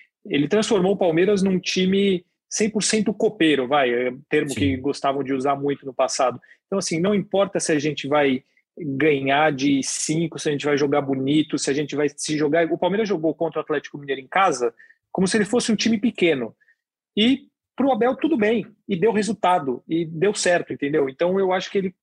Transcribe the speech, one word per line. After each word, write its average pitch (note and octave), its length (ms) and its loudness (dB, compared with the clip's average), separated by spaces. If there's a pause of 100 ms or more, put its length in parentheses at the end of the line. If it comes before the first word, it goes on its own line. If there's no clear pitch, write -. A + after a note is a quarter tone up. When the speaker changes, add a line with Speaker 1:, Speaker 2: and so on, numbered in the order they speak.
(260)
Speaker 1:
ele C#3+ 220 0
transformou G#3 460 2
o F#3+ 40 -6
Palmeiras F#3 460 2
num F#3+ 160 2
time F#3 680 0 (240)
cem G#3+ 200 0
por G#3 140 -2
cento A3 300 0
copeiro, D#3 540 2
vai, C3 260 2
é B2 180 0
um C3+ 160 -12
termo D3+ 220 0
Speaker 2:
Sim. C3 60 -4
Speaker 1:
que A#2+ 220 0
gostavam C#3 460 -2
de B2+ 80 -4
usar C#3 240 0
muito C#3 300 -4
no C3 80 -10
passado. B2+ 480 0 (240)
Então, G3 140 -2
assim, E3+ 200 -2
não F#3+ 140 2
importa F#3+ 460 0
se E3+ 120 -2
a D3+ 80 2
gente C#3+ 280 -4
vai C#3 360 2 (340)
ganhar C#3+ 760 0
de C#3 300 2
cinco, D#3 560 -4
se D#3+ 100 -2
a - 20 0
gente C#3 140 -4
vai D3 100 2
jogar C#3+ 260 2
bonito, C#3 560 0
se - 120 -4
a C#3 40 2
gente C#3+ 220 -4
vai C#3+ 180 0
se - 240 -6
jogar... D#3 360 2
O E3+ 40 -2
Palmeiras G3 300 0
jogou D#3+ 260 -2
contra D#3+ 260 -4
o - 20 -4
Atlético D3 360 -6
Mineiro C#3 240 -6
em C3 60 -18
casa C#3 460 0 (380)
como F#3+ 160 0
se A3 100 0
ele G#3 80 2
fosse A#3+ 260 0
um G#3+ 40 2
time A3+ 220 0
pequeno. D#3 560 0 (600)
E A#3+ 320 2 (280)
pro C4 160 2
Abel A#3 240 2
tudo D#4 220 -2
bem, G#3+ 280 0 (220)
e G3 80 -2
deu G3 160 2
resultado, F#3 760 0
e E3 180 -2
deu E3 280 -2
certo, F3 380 0
entendeu? C#3+ 380 -2
Então F3 300 0
eu F#3+ 120 0
acho F#3 180 -2
que - 80 -2
ele, F#3+ 260 -4